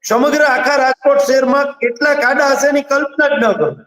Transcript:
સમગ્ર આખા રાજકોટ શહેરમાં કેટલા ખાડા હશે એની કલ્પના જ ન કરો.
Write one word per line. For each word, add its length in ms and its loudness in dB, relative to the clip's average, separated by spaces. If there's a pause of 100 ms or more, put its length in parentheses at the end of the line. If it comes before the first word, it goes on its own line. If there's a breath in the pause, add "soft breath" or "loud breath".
સમગ્ર 340 0
આખા 340 0
રાજકોટ 420 0
શહેરમાં 540 0
કેટલા 420 -2
ખાડા 340 0
હશે 200 0
એની 140 0
કલ્પના 460 -2
જ 40 0
ન 200 0
કરો. 240 -4 (120)